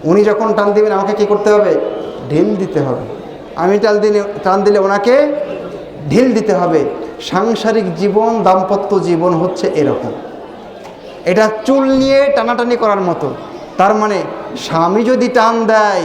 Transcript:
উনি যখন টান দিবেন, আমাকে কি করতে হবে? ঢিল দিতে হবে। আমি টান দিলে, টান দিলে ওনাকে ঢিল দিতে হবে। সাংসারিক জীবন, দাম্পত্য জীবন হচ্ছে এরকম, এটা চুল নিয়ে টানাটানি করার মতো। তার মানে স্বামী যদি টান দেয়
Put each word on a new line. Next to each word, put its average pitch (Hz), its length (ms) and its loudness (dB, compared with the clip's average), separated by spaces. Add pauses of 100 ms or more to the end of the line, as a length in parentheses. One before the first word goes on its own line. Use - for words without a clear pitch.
উনি 196 200 4
যখন 214 280 2
টান 208 200 0
দিবেন, 214 200 2
আমাকে 196 200 0
কি 208 140 0
করতে 208 260 2
হবে? 196 280 4 (500)
ঢিল 208 260 0
দিতে 175 240 -2
হবে। 123 220 -2 (540)
আমি 185 220 2
টান 208 200 2
দিলে, 208 240 2 (200)
টান 196 200 2
দিলে 202 160 4
ওনাকে 214 540 2 (800)
ঢিল 240 220 4
দিতে 208 220 0
হবে। 170 300 2 (360)
সাংসারিক 208 760 -2
জীবন, 208 480 0
দাম্পত্য 190 600 0
জীবন 170 320 2
হচ্ছে 170 320 -2
এরকম, 143 440 -2 (1120)
এটা 214 260 4 (140)
চুল 269 200 2
নিয়ে 269 520 4
টানাটানি 240 400 0
করার 208 240 0
মতো। 160 340 -2 (420)
তার 202 180 4
মানে 208 280 0 (360)
স্বামী 175 460 0
যদি 247 240 2
টান 226 380 2
দেয় 208 380 2